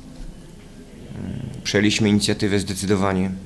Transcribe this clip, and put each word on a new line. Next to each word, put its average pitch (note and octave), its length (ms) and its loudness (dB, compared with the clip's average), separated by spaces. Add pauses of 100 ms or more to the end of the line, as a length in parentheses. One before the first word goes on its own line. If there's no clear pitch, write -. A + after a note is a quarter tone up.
(1500)
Yy, - 80 -12
przejęliśmy G#2+ 460 4
inicjatywę G2+ 500 4
zdecydowanie, F#2+ 720 2 (160)